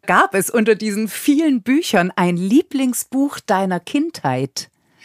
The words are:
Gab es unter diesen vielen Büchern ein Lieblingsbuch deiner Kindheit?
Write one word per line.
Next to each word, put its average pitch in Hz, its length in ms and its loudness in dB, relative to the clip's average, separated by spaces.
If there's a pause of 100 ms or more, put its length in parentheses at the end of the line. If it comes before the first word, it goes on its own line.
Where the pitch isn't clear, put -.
Gab 196 280 4
es 190 160 -2
unter 220 240 2
diesen 214 340 -4
vielen 285 540 0
Büchern 226 540 0
ein 175 200 0
Lieblingsbuch 262 1040 -2
deiner 190 400 0
Kindheit? 139 880 -4 (360)